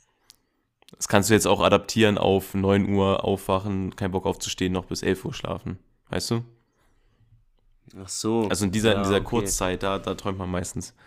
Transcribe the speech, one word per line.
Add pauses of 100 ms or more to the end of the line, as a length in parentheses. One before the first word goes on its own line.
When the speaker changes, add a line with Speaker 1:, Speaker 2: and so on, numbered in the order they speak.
(960)
Speaker 1:
Das
kannst
du
jetzt
auch
adaptieren
auf
neun
Uhr
aufwachen,
kein
Bock
aufzustehen,
noch
bis
elf
Uhr
schlafen. (320)
Weißt
du? (1600)
Speaker 2:
Ach
so.
Speaker 1:
Also
in
dieser,
in
Speaker 2:
Ja,
Speaker 1:
dieser
Speaker 2:
okay.
Speaker 1:
Kurzzeit,
da,
da
träumt
man
meistens. (120)